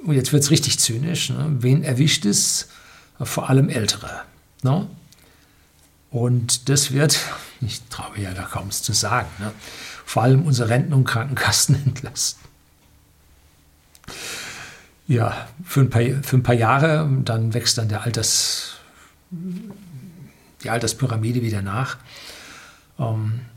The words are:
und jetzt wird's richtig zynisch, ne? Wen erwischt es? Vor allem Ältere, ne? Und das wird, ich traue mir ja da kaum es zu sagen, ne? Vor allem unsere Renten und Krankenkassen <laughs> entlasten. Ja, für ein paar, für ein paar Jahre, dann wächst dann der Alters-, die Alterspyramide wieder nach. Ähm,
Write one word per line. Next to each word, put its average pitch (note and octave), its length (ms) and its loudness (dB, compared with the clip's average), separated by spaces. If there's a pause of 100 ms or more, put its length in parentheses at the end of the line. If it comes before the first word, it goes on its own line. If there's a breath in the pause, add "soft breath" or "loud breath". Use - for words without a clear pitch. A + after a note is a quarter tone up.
und D3+ 100 2
jetzt B2+ 160 2
wird's C#3+ 200 4
richtig - 280 4
zynisch, C3+ 500 -2
ne? C3+ 300 -2
Wen B2+ 240 4
erwischt C3 420 2
es? - 440 0 (500 loud breath)
Vor - 300 -4
allem C3+ 200 6
Ältere, A2+ 400 -2 (540)
ne? C#3+ 240 0 (1200 soft breath)
Und A#2+ 600 0
das C#3 220 2
wird, C#3+ 280 2 (420 loud breath)
ich G#2 280 -4
traue - 260 -12
mir G#2 80 -6
ja F#2 100 -8
da F#2 100 -8
kaum F#2 240 -8
es - 160 -6
zu G#2+ 100 -2
sagen, A2 360 0 (100)
ne? G#2+ 120 -6 (540 loud breath)
Vor - 180 0
allem C3 200 6
unsere B2 260 2
Renten C3 240 2
und C3 120 6
Krankenkassen A#2+ 680 2
<laughs> - 100 0
entlasten. - 580 -4 (2500 loud breath)
Ja, A2+ 420 0 (180)
für - 160 2
ein B2+ 80 6
paar, A#2 120 4 (200)
für - 160 2
ein B2+ 60 6
paar B2 120 4
Jahre, C#3 540 4 (160)
dann A2+ 280 0
wächst - 240 0
dann A2 120 -2
der G#2 140 -4
Alters-, - 720 -2 (1900 loud breath)
die A2+ 60 -8
Alterspyramide A2+ 720 0
wieder G#2 200 -2
nach. G2+ 360 -4 (1000 loud breath)
Ähm, A2 440 -2 (160)